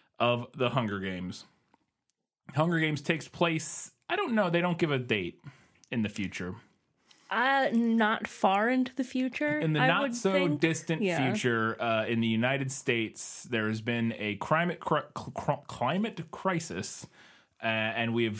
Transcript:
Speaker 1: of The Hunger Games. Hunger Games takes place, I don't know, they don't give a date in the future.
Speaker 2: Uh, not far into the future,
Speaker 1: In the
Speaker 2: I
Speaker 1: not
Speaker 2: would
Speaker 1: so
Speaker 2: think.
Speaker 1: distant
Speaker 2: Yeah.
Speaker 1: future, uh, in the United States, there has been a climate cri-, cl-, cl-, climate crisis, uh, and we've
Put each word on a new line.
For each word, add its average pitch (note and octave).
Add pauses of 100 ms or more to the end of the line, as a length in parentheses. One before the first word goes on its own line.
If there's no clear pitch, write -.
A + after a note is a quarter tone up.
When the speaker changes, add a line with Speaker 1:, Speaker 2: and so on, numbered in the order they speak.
(180)
Speaker 1:
of A#2+
The B2
Hunger G#2+
Games. F2+ (1080)
Hunger E3
Games D3+
takes D#3+
place, - (180)
I F4
don't E4+
know, G3
they E3+
don't F3
give D#3+
a C#3
date A2+ (480)
in A#2+
the G2
future. F#2 (760)
Speaker 2:
Uh, C4
not A3+
far G3+
into B3+
the C4+
future, C4
Speaker 1:
In E3
the -
Speaker 2:
I B3+
Speaker 1:
not F#3
Speaker 2:
would B3+
Speaker 1:
so F#3+
Speaker 2:
think. E3+
Speaker 1:
distant E3
Speaker 2:
Yeah. C#3+
Speaker 1:
future, A2+
uh, A2+
in A2+
the A2+
United C3
States, -
there A2+
has A2
been A2+
a G#2
climate E3
cri-, D3 (160)
cl-, -
cl-, -
climate E3+
crisis, - (540)
uh, A2+
and A2+
we've A2